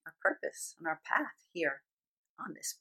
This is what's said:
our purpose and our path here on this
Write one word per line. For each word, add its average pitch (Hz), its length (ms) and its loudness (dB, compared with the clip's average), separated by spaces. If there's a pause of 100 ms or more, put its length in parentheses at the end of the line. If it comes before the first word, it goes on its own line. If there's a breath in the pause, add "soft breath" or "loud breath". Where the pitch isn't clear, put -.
our 165 160 -14
purpose - 560 0
and 170 80 -4
our 156 180 0
path - 480 0
here 147 300 0 (540)
on - 160 -8
this - 280 -6